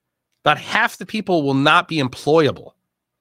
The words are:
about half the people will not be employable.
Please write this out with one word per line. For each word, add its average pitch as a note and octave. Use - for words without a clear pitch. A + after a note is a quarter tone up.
about D3+
half -
the G#3
people F3+
will C#3
not D#3
be E3
employable. C#3